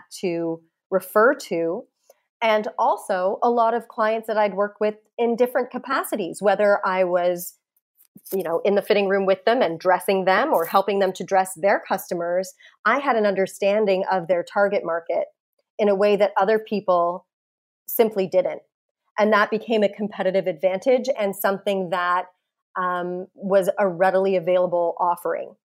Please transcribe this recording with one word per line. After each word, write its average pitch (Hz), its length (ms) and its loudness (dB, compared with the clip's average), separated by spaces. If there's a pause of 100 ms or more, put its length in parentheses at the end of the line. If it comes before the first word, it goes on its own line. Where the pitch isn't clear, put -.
(200)
to 170 420 -4 (280)
refer 214 460 2
to. 175 480 -4 (580)
And 214 260 0 (100)
also 214 640 -2
a 240 80 2
lot 233 240 2
of 233 140 -4
clients 226 400 -2
that 214 100 -2
I'd 208 180 0
worked 202 260 -4
with 214 140 -2 (220)
in 233 180 0
different 247 360 0
capacities, 254 720 -6
whether 202 440 2
I 190 180 2
was, 180 520 0 (800)
you 190 100 -2
know, 165 220 -2
in 202 100 4
the 202 60 2
fitting 202 260 0
room 196 180 0
with 190 200 0
them 240 160 2
and 165 180 0
dressing 185 460 0
them 214 280 2
or 165 120 2
helping 196 340 0
them 190 140 2
to 190 100 -10
dress 190 320 0
their 196 320 2
customers, 180 640 -4 (320)
I 233 140 2
had 277 160 0
an 214 100 2
understanding 196 840 0
of 185 160 -2
their 175 160 0
target 202 400 0
market 165 420 -2 (520)
in 208 120 2
a 202 60 4
way 208 200 2
that 202 240 2
other 208 200 2
people 185 680 -2 (600)
simply 214 400 0
didn't. 175 340 0 (580)
And 214 140 4
that 208 160 4
became 220 340 0
a 196 60 2
competitive 196 560 -2
advantage 190 720 0
and 196 180 -4
something 196 540 -2
that, 180 360 0 (540)
um, 180 540 -4
was 190 340 0 (120)
a 202 80 2
readily 190 480 2
available 175 640 0
offering. 175 640 -4